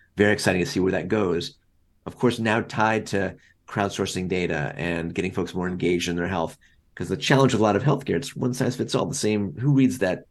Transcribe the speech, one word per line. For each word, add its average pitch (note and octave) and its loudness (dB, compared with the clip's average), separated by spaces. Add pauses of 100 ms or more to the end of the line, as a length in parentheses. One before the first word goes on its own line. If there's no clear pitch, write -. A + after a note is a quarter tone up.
(160)
very G#2 4
exciting F#2 2
to - -2
see G2 -2
where F#2 2
that F2 -2
goes. F#2 -2 (480)
Of - -12
course, A#2+ 2
now A2+ 2
tied A2 0
to G2 -2 (320)
crowdsourcing F#2+ -2
data E2+ -2
and E2+ -4
getting F2+ -4
folks F2+ -4
more F2+ -2
engaged F2 0
in F2 -2
their F2 -2
health. F2 -4 (400)
'Cause F2 -6
the F#2+ -2
challenge C3+ 4
with G#2 2
a G#2+ 4
lot G#2 4
of G2+ 0
healthcare, - 0
it's - -6
one B2 -2
size B2 -2
fits - -4
all. - 0
The - -6
same, G#2+ 0
who C3+ 0
reads B2+ 4
that F2+ -2